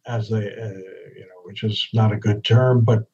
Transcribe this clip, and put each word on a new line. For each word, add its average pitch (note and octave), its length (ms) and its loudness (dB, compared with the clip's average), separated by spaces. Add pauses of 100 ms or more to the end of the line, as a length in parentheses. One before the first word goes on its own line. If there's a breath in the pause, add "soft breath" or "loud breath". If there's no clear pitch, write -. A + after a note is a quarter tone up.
as A2+ 240 -6
they, A2 80 0
uh, G#2+ 300 -6 (480)
you - 60 -20
know, - 240 -20
which - 180 -12
is G#2+ 300 -4
not A2 180 4
a G#2+ 60 -2
good G#2+ 260 -2
term, B2 400 4
but A2 300 2